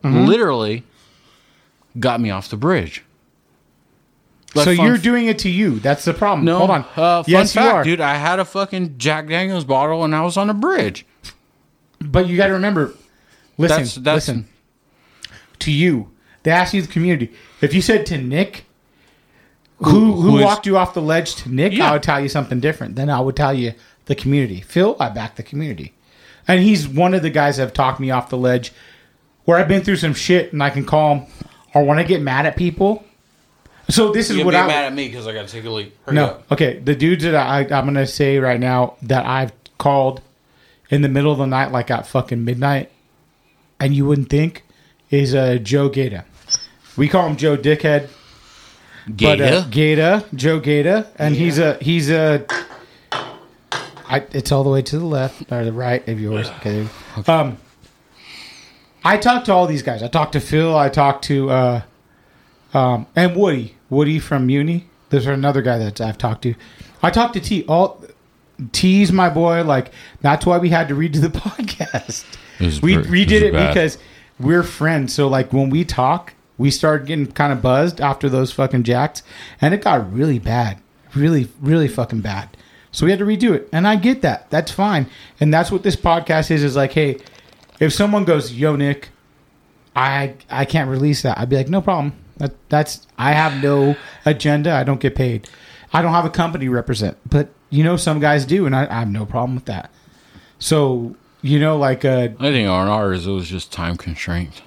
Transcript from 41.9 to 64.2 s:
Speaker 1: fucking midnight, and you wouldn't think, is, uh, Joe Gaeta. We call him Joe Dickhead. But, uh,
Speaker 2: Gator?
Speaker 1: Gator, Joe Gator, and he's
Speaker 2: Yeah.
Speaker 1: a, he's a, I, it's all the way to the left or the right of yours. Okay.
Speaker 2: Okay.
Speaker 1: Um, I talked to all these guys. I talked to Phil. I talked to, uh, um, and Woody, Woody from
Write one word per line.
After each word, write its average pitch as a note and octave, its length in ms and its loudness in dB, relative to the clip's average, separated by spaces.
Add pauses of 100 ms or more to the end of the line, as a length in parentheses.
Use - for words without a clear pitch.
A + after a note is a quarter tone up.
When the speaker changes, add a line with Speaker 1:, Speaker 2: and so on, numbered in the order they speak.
Speaker 1:
fucking A#2+ 360 -2
midnight, C3 480 -2 (880)
and C#3 160 2
you C#3 100 2
wouldn't C#3+ 240 0
think, D#3 340 0 (460)
is, C#3 240 2
uh, B2+ 220 2
Joe B2+ 320 0
Gaeta. C3 380 -4 (720)
We D3 100 2
call F3 200 2
him D3+ 100 -2
Joe D3 200 2
Dickhead. D3 520 0 (960)
But, A2 340 2
uh, D3 200 2
Speaker 2:
Gator? D#3+ 100 -6
Speaker 1:
Gator, D#3 520 2 (120)
Joe D#3 240 0
Gator, D3+ 480 0 (100)
and D3+ 180 0
he's D#3 220 0
Speaker 2:
Yeah. D#3 220 2
Speaker 1:
a, - 40 -10
he's D3+ 280 0
a, D#3 340 2 (1600)
I, C3+ 240 -2
it's C3+ 200 -4
all C#3 120 2
the C#3 60 0
way C3+ 120 2
to D3 180 -6
the E3+ 60 -6
left C3 460 -6
or A#2+ 120 -4
the A2+ 100 -4
right B2 340 -4
of A2+ 120 -6
yours. G#2+ 300 -4 (100)
Okay. G#2+ 260 -4 (320)
Speaker 2:
Okay. A2 140 -2
Speaker 1:
Um, C#3+ 260 0 (1500)
I G3 140 2
talked A#3+ 300 0
to G3+ 60 2
all F3+ 140 4
these D3 140 -4
guys. A2+ 220 -6
I A#2 40 -8
talked D3+ 260 -2
to D3 60 0
Phil. D#3+ 360 0
I C#3+ 140 4
talked C#3 360 2
to, C3+ 240 0
uh, B2+ 320 0 (920)
um, B2+ 420 0
and F3 200 2
Woody, D3+ 400 0 (140)
Woody D3 300 0
from C3 300 -2